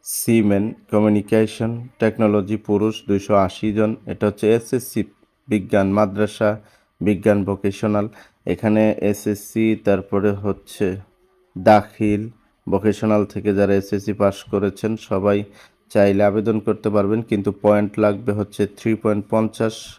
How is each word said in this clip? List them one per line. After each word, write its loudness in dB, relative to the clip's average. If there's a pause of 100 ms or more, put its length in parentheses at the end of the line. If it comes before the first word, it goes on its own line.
সিমেন 0 (260)
কমিউনিকেশন 0 (280)
টেকনোলজি, 0
পুরুষ 0 (100)
দুইশো 0
আশি 0
জন, 0 (140)
এটা -6
হচ্ছে -2
এসএসসি -2 (460)
বিজ্ঞান 0 (100)
মাদ্রাসা, 0 (520)
বিজ্ঞান 2
ভোকেশনাল। -2 (400)
এখানে 2 (180)
এসএসসি, -2 (200)
তারপরে 0
হচ্ছে -6 (680)
দাখিল, 2 (460)
ভোকেশনাল 0
থেকে -4
যারা 2
এসএসসি -4
পাস 0
করেছেন -2 (180)
সবাই 0 (520)
চাইলে 4
আবেদন 0
করতে -4
পারবেন, 0
কিন্তু -2 (120)
পয়েন্ট 4
লাগবে 0
হচ্ছে -4 (160)
থ্রি -2
পয়েন্ট -2
পঞ্চাশ -2 (240)